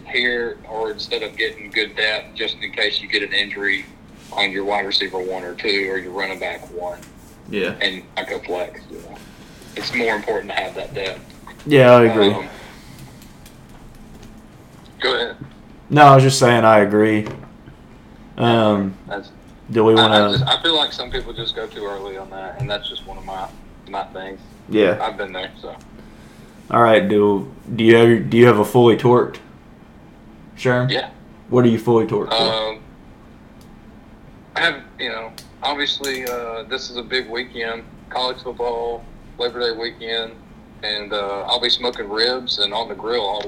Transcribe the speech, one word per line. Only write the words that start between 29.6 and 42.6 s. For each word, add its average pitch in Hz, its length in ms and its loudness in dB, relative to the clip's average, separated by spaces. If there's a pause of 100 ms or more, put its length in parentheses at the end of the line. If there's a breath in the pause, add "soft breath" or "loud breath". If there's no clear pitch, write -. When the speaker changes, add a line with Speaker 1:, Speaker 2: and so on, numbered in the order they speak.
Speaker 2:
Sherm? 127 340 0
Speaker 1:
Yeah. - 200 -4 (380)
Speaker 2:
What 123 160 4
are 120 40 8
you 113 100 4
fully 113 280 2
torqued 104 220 -2
for? - 60 -4
Speaker 1:
Um, 110 460 -2 (1800)
I - 40 -4
have, 156 220 -2 (180)
you 123 80 -6
know, 113 240 -10 (300)
obviously, 139 640 -6
uh, 117 380 -8
this 120 260 -10
is 123 80 -12
a 120 40 -10
big 117 280 -6
weekend, 117 540 -10 (260)
college 127 320 -6
football, 117 640 -8 (340)
Labor 120 220 -6
Day 117 180 -4
weekend, 113 540 -10 (500)
and, 104 300 -8
uh, 101 340 -6
I'll 120 140 -2
be 120 100 -2
smoking 120 380 -4
ribs 123 500 -4
and 101 160 -4